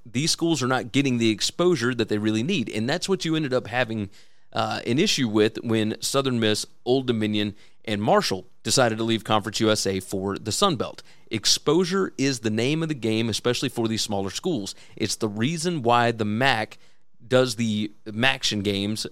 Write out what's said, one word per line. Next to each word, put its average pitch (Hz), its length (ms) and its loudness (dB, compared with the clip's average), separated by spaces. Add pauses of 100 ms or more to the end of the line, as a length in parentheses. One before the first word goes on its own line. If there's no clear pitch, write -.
these 127 240 -2
schools 165 320 0
are 123 60 0
not 127 240 -2
getting 135 260 2
the 113 140 4
exposure 127 640 0
that 117 140 -2
they 107 100 0
really 107 240 0
need. 156 260 -2
And 110 180 -4
that's 165 220 -4
what 185 160 -2
you 160 100 0
ended 147 200 -2
up 120 100 -2
having, 110 460 -4 (420)
uh, 110 320 -2
an 120 140 2
issue 175 280 0
with 107 360 4
when 110 360 0
Southern 135 400 -2
Miss, 107 280 0 (180)
Old 131 220 2
Dominion, 107 480 0 (300)
and 104 180 -2
Marshall 143 420 2 (160)
decided 113 380 2
to 113 40 0
leave 113 200 0
Conference 110 380 0
U 110 100 4
S 107 160 0
A 98 120 -2
for 95 380 -6
the 107 140 -6
Sun 190 240 2
Belt. 92 260 -8 (300)
Exposure 170 880 0
is 135 220 0
the 110 100 0
name 131 320 0
of 160 60 -4
the 156 40 -4
game, 113 360 -2
especially 120 400 -2
for 117 180 -2
these 110 160 -2
smaller 98 260 -4
schools. 110 460 -4 (200)
It's 107 200 2
the 113 120 -2
reason 156 540 -2
why 120 300 4
the 113 120 -4
mac 110 540 0 (500)
does 127 280 4
the 107 360 -2 (140)
Maction 113 560 0
games 101 500 -2